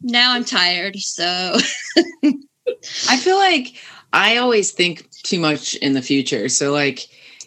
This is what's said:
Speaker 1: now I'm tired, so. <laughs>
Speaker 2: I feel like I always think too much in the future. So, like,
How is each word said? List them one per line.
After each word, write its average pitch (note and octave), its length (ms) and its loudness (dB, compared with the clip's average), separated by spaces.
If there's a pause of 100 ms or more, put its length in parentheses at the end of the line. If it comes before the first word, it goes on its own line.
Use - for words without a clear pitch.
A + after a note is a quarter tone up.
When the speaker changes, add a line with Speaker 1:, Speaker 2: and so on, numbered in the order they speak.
Speaker 1:
now B3 320 2
I'm A#3+ 100 -2
tired, F3+ 540 -2
so. F3+ 580 -4 (400)
<laughs> - 260 0 (840)
Speaker 2:
I B3 80 4
feel F#4 220 2
like F4+ 360 2 (380)
I G#3 240 4
always A#3+ 360 2
think F3 380 -2 (120)
too - 180 -2
much D3+ 360 0
in C#3 180 0
the C3 80 0
future. C3 480 -2
So, C#3+ 220 0
like, C#3+ 360 -2 (380)